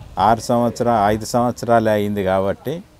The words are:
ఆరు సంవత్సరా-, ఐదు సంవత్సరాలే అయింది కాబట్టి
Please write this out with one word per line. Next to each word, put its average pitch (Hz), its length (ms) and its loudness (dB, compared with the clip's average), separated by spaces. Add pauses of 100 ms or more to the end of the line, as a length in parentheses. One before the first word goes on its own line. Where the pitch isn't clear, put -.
(200)
ఆరు 110 200 4
సంవత్సరా-, 117 680 0
ఐదు 110 180 -2
సంవత్సరాలే 117 640 0
అయింది 104 320 -2
కాబట్టి 98 600 -2 (160)